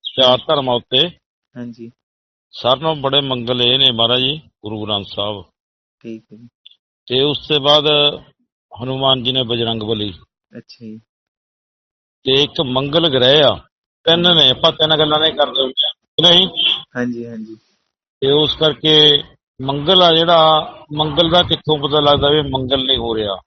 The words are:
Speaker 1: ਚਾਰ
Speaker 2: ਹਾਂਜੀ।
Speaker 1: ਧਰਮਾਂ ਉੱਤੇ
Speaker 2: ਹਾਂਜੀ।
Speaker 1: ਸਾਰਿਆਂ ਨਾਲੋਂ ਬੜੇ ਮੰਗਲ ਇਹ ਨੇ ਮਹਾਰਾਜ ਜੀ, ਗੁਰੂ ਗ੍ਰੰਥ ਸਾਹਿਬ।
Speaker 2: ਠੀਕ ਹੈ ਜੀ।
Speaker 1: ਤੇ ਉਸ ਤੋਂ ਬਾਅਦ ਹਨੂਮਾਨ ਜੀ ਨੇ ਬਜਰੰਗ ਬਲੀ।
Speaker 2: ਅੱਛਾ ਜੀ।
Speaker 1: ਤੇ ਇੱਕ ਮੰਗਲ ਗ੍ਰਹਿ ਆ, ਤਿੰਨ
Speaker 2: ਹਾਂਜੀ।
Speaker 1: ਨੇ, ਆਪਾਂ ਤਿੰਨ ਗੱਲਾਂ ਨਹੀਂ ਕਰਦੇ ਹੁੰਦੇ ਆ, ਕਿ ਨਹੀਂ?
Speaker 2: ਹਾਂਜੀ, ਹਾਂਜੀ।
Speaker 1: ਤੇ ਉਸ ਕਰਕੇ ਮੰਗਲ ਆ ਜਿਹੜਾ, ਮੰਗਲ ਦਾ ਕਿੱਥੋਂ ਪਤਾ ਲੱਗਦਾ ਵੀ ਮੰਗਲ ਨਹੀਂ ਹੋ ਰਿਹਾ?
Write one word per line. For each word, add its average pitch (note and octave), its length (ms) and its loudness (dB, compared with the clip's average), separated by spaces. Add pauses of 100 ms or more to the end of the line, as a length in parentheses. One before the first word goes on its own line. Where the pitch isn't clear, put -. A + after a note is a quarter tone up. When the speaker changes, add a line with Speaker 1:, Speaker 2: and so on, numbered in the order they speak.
Speaker 1:
ਚਾਰ B2+ 260 0
Speaker 2:
ਹਾਂਜੀ। B2+ 180 2
Speaker 1:
ਧਰਮਾਂ C3 280 0
ਉੱਤੇ B2+ 320 -2 (500)
Speaker 2:
ਹਾਂਜੀ। A#2+ 340 -16 (600)
Speaker 1:
ਸਾਰਿਆਂ C3 320 -2
ਨਾਲੋਂ D#3+ 120 -2
ਬੜੇ C#3 260 -2
ਮੰਗਲ B2 400 -4
ਇਹ B2 180 2
ਨੇ C3+ 120 2
ਮਹਾਰਾਜ A#2 300 0
ਜੀ, C#3 160 -4
ਗੁਰੂ G#2+ 480 -12
ਗ੍ਰੰਥ G2+ 220 -6
ਸਾਹਿਬ। G2+ 360 -8 (600)
Speaker 2:
ਠੀਕ A2+ 200 -16 (100)
ਹੈ G#2+ 40 -20
ਜੀ। A#2+ 100 -20 (600)
Speaker 1:
ਤੇ C3 160 0
ਉਸ C#3+ 240 -4
ਤੋਂ D3+ 120 0
ਬਾਅਦ C#3+ 260 2 (1000)
ਹਨੂਮਾਨ C3 400 -2
ਜੀ B2+ 80 -2
ਨੇ C3 120 -2
ਬਜਰੰਗ A2+ 380 -4
ਬਲੀ। G#2 320 -4 (440)
Speaker 2:
ਅੱਛਾ - 280 -20
ਜੀ। A2 120 -16 (1300)
Speaker 1:
ਤੇ C3+ 200 2
ਇੱਕ D3 180 -4
ਮੰਗਲ C#3+ 480 0
ਗ੍ਰਹਿ C3+ 340 4
ਆ, A2 120 4 (480)
ਤਿੰਨ E3+ 220 2
Speaker 2:
ਹਾਂਜੀ। F3 140 4
Speaker 1:
ਨੇ, C3+ 100 4
ਆਪਾਂ D#3+ 220 0
ਤਿੰਨ D#3 280 0
ਗੱਲਾਂ D3+ 200 0
ਨਹੀਂ D#3 140 0
ਕਰਦੇ C3+ 280 -2
ਹੁੰਦੇ - 260 -2
ਆ, - 40 -4 (140)
ਕਿ E3 240 0
ਨਹੀਂ? F3+ 180 4 (480)
Speaker 2:
ਹਾਂਜੀ, A#2+ 320 -6
ਹਾਂਜੀ। A2 280 -14 (680)
Speaker 1:
ਤੇ C3+ 100 2
ਉਸ D3 240 2
ਕਰਕੇ D3+ 680 2 (380)
ਮੰਗਲ C#3+ 400 0
ਆ E3+ 140 6
ਜਿਹੜਾ, D#3+ 440 4 (340)
ਮੰਗਲ D3+ 360 0
ਦਾ F3 140 4
ਕਿੱਥੋਂ D#3 340 -2
ਪਤਾ C#3+ 220 -2
ਲੱਗਦਾ C#3+ 300 2
ਵੀ D3+ 120 2
ਮੰਗਲ C3 440 -4
ਨਹੀਂ C3 120 -2
ਹੋ A#2 180 -4
ਰਿਹਾ? G#2 200 -4 (120)